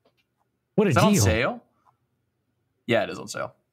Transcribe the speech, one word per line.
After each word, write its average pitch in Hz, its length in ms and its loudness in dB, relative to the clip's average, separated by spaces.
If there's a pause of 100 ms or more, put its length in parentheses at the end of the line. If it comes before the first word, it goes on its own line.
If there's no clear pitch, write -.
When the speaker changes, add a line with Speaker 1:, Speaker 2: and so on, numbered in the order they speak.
(760)
Speaker 1:
What 208 100 2
a 185 40 0
Speaker 2:
Is 127 40 0
that 170 80 2
Speaker 1:
deal. 214 80 4
Speaker 2:
on 202 60 2
sale? 123 460 0 (1200)
Yeah, 113 180 0
it 85 60 -8
is 85 80 -12
on 67 100 -16
sale. - 260 -10 (180)